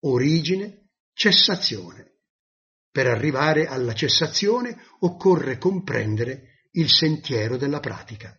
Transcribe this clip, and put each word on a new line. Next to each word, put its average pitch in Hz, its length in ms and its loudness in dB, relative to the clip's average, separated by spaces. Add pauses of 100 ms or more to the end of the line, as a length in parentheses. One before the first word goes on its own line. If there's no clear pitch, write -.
origine, 160 880 0 (240)
cessazione. - 1080 0 (680)
Per 135 160 0
arrivare 143 600 2
alla 127 260 -4
cessazione 214 880 0 (220)
occorre 170 580 2
comprendere 120 1120 -4
il 165 160 0
sentiero 131 720 0
della 139 220 -4
pratica. 107 580 -12